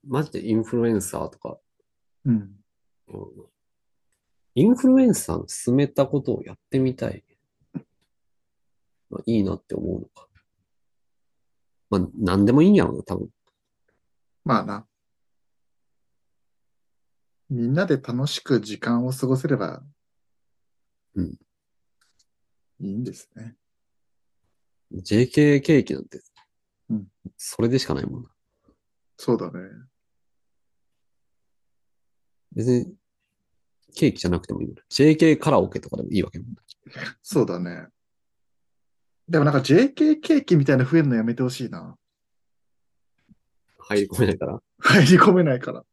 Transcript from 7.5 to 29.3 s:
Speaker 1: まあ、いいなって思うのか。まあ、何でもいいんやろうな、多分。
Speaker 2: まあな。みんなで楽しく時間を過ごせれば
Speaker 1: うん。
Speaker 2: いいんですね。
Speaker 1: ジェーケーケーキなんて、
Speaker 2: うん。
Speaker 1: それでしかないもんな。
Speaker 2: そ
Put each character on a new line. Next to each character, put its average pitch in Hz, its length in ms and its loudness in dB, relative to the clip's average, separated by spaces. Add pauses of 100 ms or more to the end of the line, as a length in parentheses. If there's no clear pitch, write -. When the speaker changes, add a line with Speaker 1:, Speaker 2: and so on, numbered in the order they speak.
Speaker 1:
ま - 100 -12
あ、 - 60 -12
い 113 140 0
い 101 40 2
な 92 120 -2
っ - 80 -12
て - 120 -10
思 85 220 -6
う - 40 -8
の - 60 -16
か。 - 220 -20 (1600)
ま 101 100 0
あ、 90 160 -2
何 98 300 2
で 113 80 4
も 139 80 6
い 175 60 8
い 202 40 8
ん 208 40 8
や 135 100 6
ろ - 80 -2
う - 60 -8
な、 - 40 -12
多 - 140 -8
分。 - 140 -10 (1120)
Speaker 2:
ま 127 160 0
あ - 40 -10
な。 104 220 -10 (2500)
み 120 200 -4
ん 131 40 -2
な 180 140 0
で 156 100 0
楽 127 300 -6
し - 140 -8
く 123 200 -2
時 104 180 -12
間 120 280 -4
を 131 60 -4
過 131 140 -6
ご 131 100 0
せ 131 120 -6
れ 139 80 0
ば - 260 -8 (1300)
Speaker 1:
う 95 80 -4
ん。 80 160 -8 (1400)
Speaker 2:
い 98 120 -8
い - 20 -8
ん 120 100 -6
で - 100 -10
す - 200 -20
ね。 117 220 -18 (1400)
Speaker 1:
ジ 95 240 -2
ェ 120 60 6
ー 123 100 0
ケ 147 240 4
ー 139 60 0
ケ 151 160 4
ー 117 60 2
キ - 100 -8
な 67 60 -10
ん - 40 -14
て、 - 180 -20 (680)
Speaker 2:
う 113 60 -6
ん。 98 120 -8 (300)
Speaker 1:
そ - 260 -8
れ 117 60 0
で 131 100 0
し - 80 -4
か - 80 -4
な 139 80 -6
い - 40 -8
も 123 140 -10
ん - 20 -18
な。 - 80 -20 (840)
Speaker 2:
そ - 180 -2